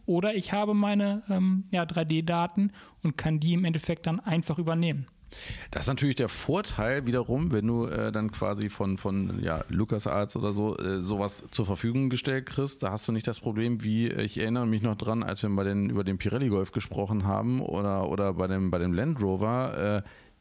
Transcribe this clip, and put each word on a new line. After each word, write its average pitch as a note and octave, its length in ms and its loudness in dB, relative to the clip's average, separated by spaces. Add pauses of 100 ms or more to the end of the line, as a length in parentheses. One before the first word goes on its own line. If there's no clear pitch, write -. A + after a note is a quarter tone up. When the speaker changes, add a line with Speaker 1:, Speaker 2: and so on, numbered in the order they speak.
Speaker 1:
oder G3+ 300 2
ich - 160 -4
habe G#3 200 2
meine, G#3 560 4
ähm, F#3+ 440 4
ja, F3 120 4
drei E3 200 0
D-Daten E3+ 680 2 (320)
und D#3 160 0
kann D#3+ 220 2
die E3 140 4
im F3+ 100 2
Endeffekt E3 420 0
dann E3 140 0
einfach E3 380 0
übernehmen. E3 500 0 (640)
Speaker 2:
Das - 120 -4
ist - 40 0
natürlich C3+ 280 2
der A#2+ 120 2
Vorteil C#3 800 -2
wiederum, B2+ 460 0
wenn G#2+ 140 4
du, A#2 200 2
äh, A2 260 -2
dann G#2+ 180 0
quasi G#2 380 -2
von, G2 300 -2
von, F#2+ 440 -2
ja, D#2+ 260 -2
LucasArts G2+ 680 0
oder G#2 160 -2
so, G#2 260 0
äh, F#2+ 240 -2
sowas G2+ 480 -4
zur G#2+ 160 -2
Verfügung A#2 420 0
gestellt B2+ 380 -2
kriegst. - 380 -4
Da F#2+ 80 -2
hast G#2+ 160 -6
du A#2 40 0
nicht A2 140 -2
das A2+ 140 -4
Problem, A2+ 420 -2
wie, A2 260 2
äh, - 140 -2
ich G#2+ 160 -4
erinnere A#2 280 0
mich A2 160 2
noch G#2+ 140 0
dran, A2+ 280 -2
als - 180 -4
wir G#2 80 0
bei G2 140 2
den, G2+ 260 2
über G2 140 0
den F#2+ 140 0
Pirelli B2 300 0
Golf G2 220 0
gesprochen G2+ 560 -2
haben A2 340 0
oder, G2 480 0
oder G2 260 0
bei F#2 120 0
dem, F#2+ 240 0
bei F2+ 80 2
dem F2+ 140 2
Land B2+ 280 0
Rover, G#2 840 0
äh, - 40 -20 (320)